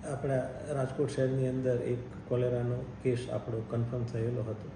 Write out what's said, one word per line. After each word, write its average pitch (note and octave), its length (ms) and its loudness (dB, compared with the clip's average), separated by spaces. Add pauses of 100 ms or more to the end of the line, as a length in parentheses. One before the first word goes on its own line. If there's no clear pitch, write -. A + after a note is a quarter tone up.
(100)
આપણા C3+ 240 0 (380)
રાજકોટ C3+ 380 0
શહેરની C3 380 2
અંદર B2+ 280 2
એક A#2+ 220 2 (300)
કોલેરાનો B2 560 2 (180)
કેસ A#2+ 300 2
આપણો A2+ 380 -2
કન્ફર્મ A#2+ 340 0
થયેલો A#2 360 -2
હતો. G#2 360 -6